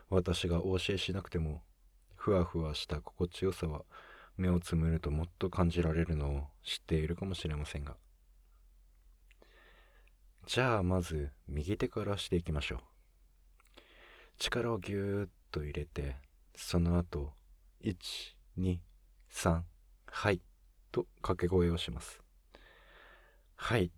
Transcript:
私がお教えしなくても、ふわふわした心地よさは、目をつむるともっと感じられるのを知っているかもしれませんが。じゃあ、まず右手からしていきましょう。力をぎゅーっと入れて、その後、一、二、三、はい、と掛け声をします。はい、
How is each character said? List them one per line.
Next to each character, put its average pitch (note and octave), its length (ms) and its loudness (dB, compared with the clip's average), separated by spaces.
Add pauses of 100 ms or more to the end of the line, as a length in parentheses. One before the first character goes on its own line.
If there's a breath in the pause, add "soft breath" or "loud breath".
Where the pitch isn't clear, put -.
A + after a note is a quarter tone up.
私 F#2 380 2
が E2+ 160 2
お F#2+ 160 2
教 G2+ 140 0
え F#2+ 40 0
し - 140 -4
な F#2+ 100 -2
く - 80 -16
て - 80 -4
も、 D#2 260 -2 (520)
ふ - 160 0
わ F2+ 120 6
ふ E2+ 180 0
わ D2+ 120 -2
し - 140 -6
た D#2 140 -4
心 - 280 -4
地 - 160 -4
よ F#2+ 60 2
さ E2 160 -4
は、 D2+ 180 -6 (500 loud breath)
目 F#2 140 2
を F2 120 6
つ - 160 -2
む D#2+ 120 4
る E2 120 2
と D2 100 -2
も D#2 120 0
っ E2+ 140 -6
と F#2 120 0
感 F2 200 4
じ E2 140 2
ら D#2+ 100 2
れ E2 120 2
る E2 100 0
の C#2+ 180 0
を C#2+ 140 -4 (160)
知 - 140 -6
っ - 80 -20
て E2 100 2
い D#2 100 2
る E2+ 120 -2
か - 80 -4
も F#2+ 100 -2
し - 120 -6
れ D2+ 100 -2
ま D2 80 -4
せ - 120 -8
ん C#2+ 60 -6
が。 C2+ 140 -10 (2500 soft breath)
じ - 160 0
ゃ B2 160 4
あ、 G2 60 2
ま F2+ 180 4
ず D2+ 320 -4 (140)
右 D2+ 300 -2
手 B2+ 120 -2
か G#2+ 160 -4
ら G2+ 120 0
し - 120 -6
て F2+ 80 2
い E2+ 60 0
き E2 100 -2
ま D2 80 0
し - 100 -4
ょ - 60 -6
う。 - 20 -10 (1600 loud breath)
力 A#2 360 0
を G#2+ 60 0
ぎ G2+ 140 -6
ゅ G2+ 300 0
ー G2 40 -4
っ - 20 -20 (220)
と D#2 120 -2
入 D2 100 -6
れ D2 120 -4
て、 C#2 300 -4 (400)
そ - 240 -2
の E2+ 180 4
後、 D#2 360 -2 (480)
一、 - 560 -6 (180)
二、 F2+ 260 0 (460)
三、 E2+ 380 0 (400)
は - 260 0
い、 F2+ 100 0 (500)
と A#2+ 120 -2 (140)
掛 - 200 0
け F2 100 2
声 F2 220 6
を E2 80 2
し - 140 -6
ま - 80 -6
す。 - 220 -14 (1300 loud breath)
は - 220 0
い、 F#2 200 4